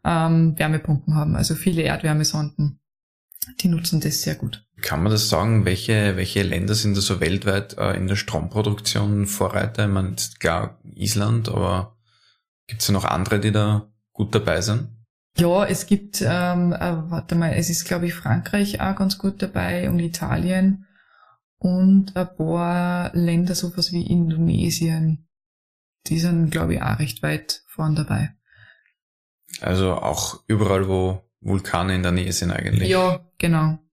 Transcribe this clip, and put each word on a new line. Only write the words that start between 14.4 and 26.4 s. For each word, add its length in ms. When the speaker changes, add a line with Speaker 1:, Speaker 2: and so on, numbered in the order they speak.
Speaker 2:
sind? 260
Speaker 1:
Ja, 260
es 220
gibt, 360
ähm, 500
äh, 60
warte 240
mal, 200
es 160
ist, 160
glaub 160
ich, 120
Frankreich 680
auch 160
ganz 220
gut 240
dabei 480
und 100
Italien 840
und 580
ein 200
paar 800
Länder, 400
sowas 380
wie 140
Indonesien, 1200
die 120
sind, 320